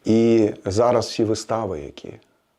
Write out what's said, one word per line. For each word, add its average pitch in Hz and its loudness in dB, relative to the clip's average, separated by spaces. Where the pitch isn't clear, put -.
І 113 4
зараз 117 2
всі - -4
вистави, 107 -4
які - -16